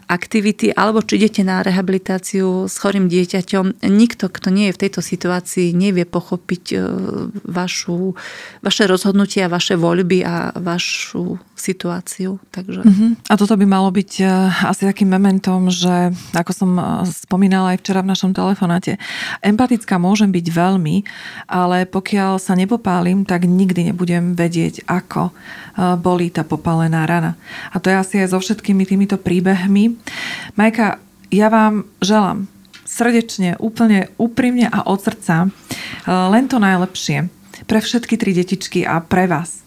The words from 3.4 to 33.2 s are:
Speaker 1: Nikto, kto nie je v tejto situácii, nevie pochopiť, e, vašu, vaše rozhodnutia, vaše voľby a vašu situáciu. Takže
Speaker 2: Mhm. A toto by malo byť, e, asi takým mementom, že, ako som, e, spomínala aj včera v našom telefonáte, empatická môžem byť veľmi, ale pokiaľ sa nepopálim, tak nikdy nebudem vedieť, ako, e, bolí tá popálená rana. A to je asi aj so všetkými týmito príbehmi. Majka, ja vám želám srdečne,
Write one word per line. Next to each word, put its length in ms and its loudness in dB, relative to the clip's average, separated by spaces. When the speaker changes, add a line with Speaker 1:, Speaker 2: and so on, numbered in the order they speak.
Speaker 1:
Nikto, 400 2
kto 240 -6
nie 180 2
je 60 -4
v 80 -6
tejto 160 -2
situácii, 720 -2
nevie 320 2
pochopiť, 640 -6
e, 80 -2
vašu, 640 -4
vaše 240 0
rozhodnutia, 640 2
vaše 300 0
voľby 480 2
a 260 -4
vašu 840 -6
situáciu. 840 -6
Takže 320 -6
Speaker 2:
Mhm. 440 4
A 80 2
toto 200 2
by 120 4
malo 240 4
byť, 280 -2
e, 40 2
asi 240 0
takým 200 2
mementom, 640 2
že, 400 2
ako 200 -2
som, 240 0
e, 60 0
spomínala 640 2
aj 60 -2
včera 240 -2
v 80 -2
našom 200 0
telefonáte, 640 0
empatická 560 0
môžem 320 2
byť 200 0
veľmi, 440 2
ale 360 0
pokiaľ 560 -2
sa 160 0
nepopálim, 720 2
tak 160 0
nikdy 480 2
nebudem 400 0
vedieť, 560 -2
ako, 420 -4
e, 20 -20
bolí 320 0
tá 100 -2
popálená 640 0
rana. 320 0
A 80 -4
to 140 0
je 40 4
asi 180 -2
aj 80 -2
so 80 0
všetkými 480 0
týmito 320 0
príbehmi. 800 2
Majka, 420 0
ja 240 4
vám 320 4
želám 480 0
srdečne, 720 0